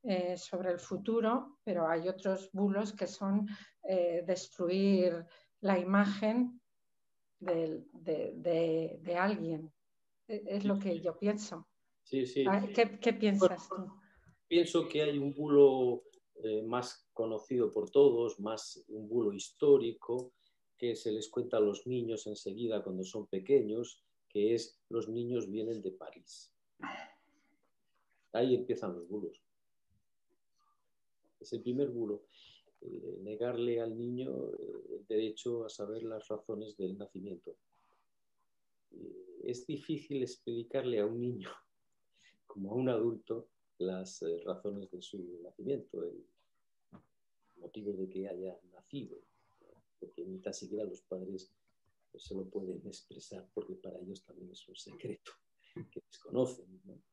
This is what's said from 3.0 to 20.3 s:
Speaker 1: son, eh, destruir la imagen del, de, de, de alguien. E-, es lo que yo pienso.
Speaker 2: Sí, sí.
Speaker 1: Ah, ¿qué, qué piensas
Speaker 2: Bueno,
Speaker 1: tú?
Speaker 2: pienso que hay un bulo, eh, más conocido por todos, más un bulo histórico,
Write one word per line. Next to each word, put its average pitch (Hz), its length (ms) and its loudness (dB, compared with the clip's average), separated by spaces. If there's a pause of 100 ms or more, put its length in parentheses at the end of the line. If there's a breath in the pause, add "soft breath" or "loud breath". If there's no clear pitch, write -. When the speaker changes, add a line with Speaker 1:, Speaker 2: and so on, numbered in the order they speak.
Speaker 1:
son, 202 400 0 (360 loud breath)
eh, 175 440 2
destruir 180 1000 4 (340 soft breath)
la 190 180 4
imagen 208 800 4 (800)
del, 165 540 -2
de, - 440 -4
de, 165 680 0
de 170 140 -2
alguien. 165 540 0 (560)
E-, 214 200 -6
es 202 180 -2
lo 202 140 4
que 180 220 0
yo 165 180 -2
pienso. 202 500 -2 (340)
Speaker 2:
Sí, 135 220 0
sí. 131 240 2
Speaker 1:
Ah, 202 160 4 (100)
¿qué, 233 240 4
qué 233 140 2
piensas 196 560 4
Speaker 2:
Bueno, - 0 -
Speaker 1:
tú? - 320 -8 (480 soft breath)
Speaker 2:
pienso 170 400 4
que 151 140 2
hay 147 160 2
un 139 160 0
bulo, 139 680 10 (380)
eh, 107 200 0
más 123 500 -4
conocido 113 580 0
por 107 200 -2
todos, 120 500 8
más 110 480 -6
un 107 180 -10
bulo 107 280 2
histórico, 123 1000 4 (460)